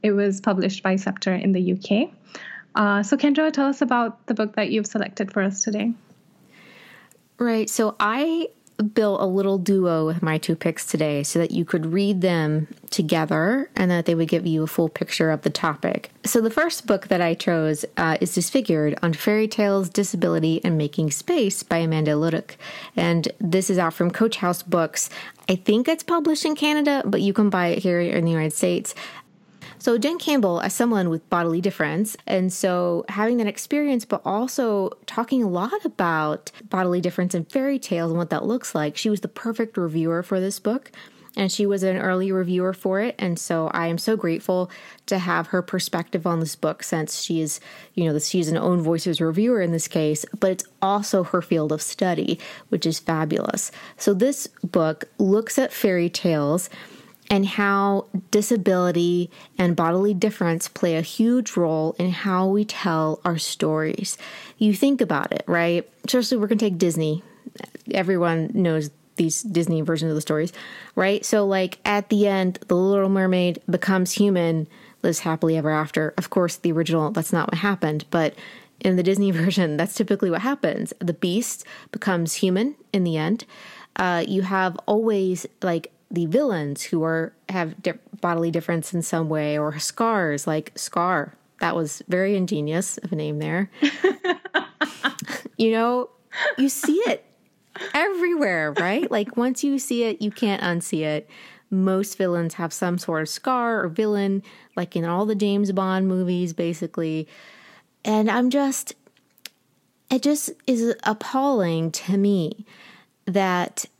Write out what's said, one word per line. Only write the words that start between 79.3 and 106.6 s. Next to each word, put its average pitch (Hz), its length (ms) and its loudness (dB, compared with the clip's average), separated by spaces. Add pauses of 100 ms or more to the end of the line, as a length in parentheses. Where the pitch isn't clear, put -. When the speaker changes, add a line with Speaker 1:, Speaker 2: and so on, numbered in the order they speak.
Speaker 2:
<laughs> 165 120 2
version, 170 320 2
that's 165 180 -2
typically 196 380 0
what 165 100 0
happens. 226 580 -2
The 175 140 -2
Beast 180 520 -2 (260)
becomes 170 440 -2
human 202 400 2 (180)
in 190 100 2
the 165 140 0
end. 170 260 -2 (540)
Uh, 175 280 0
you 190 180 0
have 185 420 0
always, 202 600 0 (160)
like, 170 300 -2 (200)
the 170 140 0
villains 165 580 0
who 160 200 -2
are, 160 300 -2 (160)
have 175 340 -4
di-, 170 100 -2 (280)
bodily 170 300 0
difference 165 420 -2
in 170 80 0
some 165 280 -2
way, 151 280 -2
or 151 220 -2
scars, 185 680 0
like 151 280 -2
Scar. 175 600 -2 (240)
That 170 160 0
was 160 320 -4
very 190 280 2
ingenious 160 640 -2
of - 120 -8
a - 40 -4
name 151 240 -4
there. 165 360 -2
<laughs> - 40 -20 (1800)
You 220 160 4
know, 240 360 0 (480)
you 269 120 4
see - 260 0 (100)
it - 200 -2 (680)
everywhere, 302 800 2
right? 196 400 0
Like, 208 240 -2
once 247 260 0
you 277 160 0
see 240 260 -2
it, 214 180 -2
you 208 100 -2
can't 208 300 0
unsee 170 400 -2
it. 151 280 -4 (400)
Most 190 480 0
villains 175 360 0
have 170 180 -6
some 180 260 -2
sort 160 260 -2
of 151 60 -6
scar 233 540 -2
or 175 60 -2
villain, 196 520 0 (360)
like 180 180 -6
in 170 80 0
all 175 220 0
the 214 100 0
James 202 380 0
Bond 190 340 0
movies, 180 460 0
basically. 165 760 -4 (800)